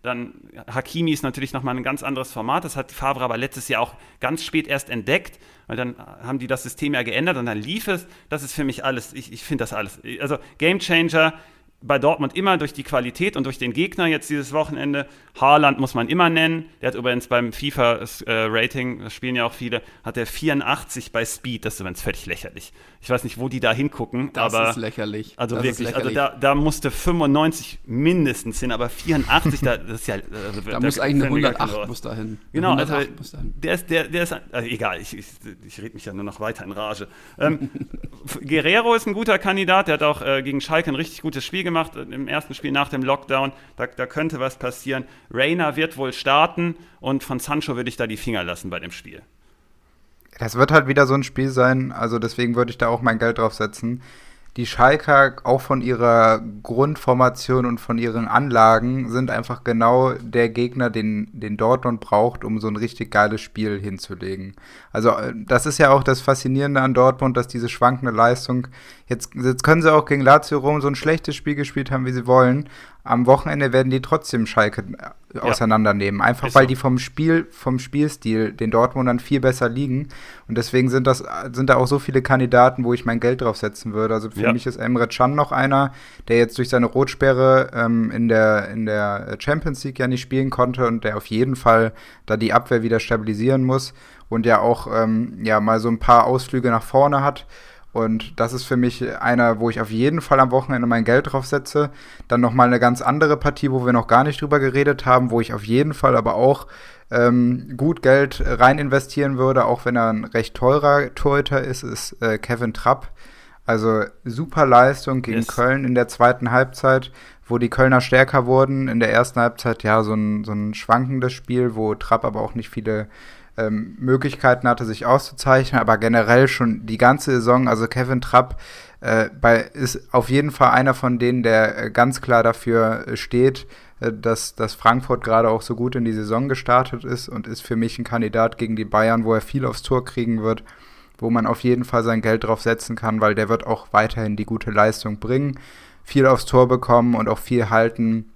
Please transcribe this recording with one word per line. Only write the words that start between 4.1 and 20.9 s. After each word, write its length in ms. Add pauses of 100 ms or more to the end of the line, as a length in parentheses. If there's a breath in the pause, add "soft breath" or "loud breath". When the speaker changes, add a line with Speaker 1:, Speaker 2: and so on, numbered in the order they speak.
Speaker 1:
ganz 240
spät 240
erst 220
entdeckt, 500 (260 soft breath)
weil 120
dann 200
haben 400
die 100
das 140
System 340
ja 60
geändert 360
und 100
dann 100
lief 300
es. 180 (240 soft breath)
Das 140
ist 100
für 100
mich 200
alles, 300
ich, 180
ich 120
finde 200
das 100
alles, 260 (200)
also 180 (220 loud breath)
Gamechanger 760 (480 loud breath)
bei 180
Dortmund 360
immer 220
durch 160
die 100
Qualität 520
und 100
durch 140
den 140
Gegner 340
jetzt 220
dieses 240
Wochenende. 540 (320 soft breath)
Haaland 400
muss 140
man 140
immer 220
nennen. 360 (160)
Der 60
hat 80
übrigens 320
beim 240
fifa, 480 (260)
äh, 220
Rating, 520
das 140
spielen 220
ja 100
auch 80
viele, 280 (220 soft breath)
hat 140
er 80
vierundachtzig 840